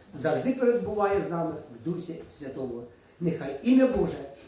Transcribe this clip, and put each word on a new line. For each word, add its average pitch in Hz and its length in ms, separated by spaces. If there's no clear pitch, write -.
завжди 151 380
перебуває 202 760
з - 20
нами 170 220
в 117 320
Дусі 175 300
Святому. 127 440
Нехай 156 420
ім'я 262 240
Боже - 320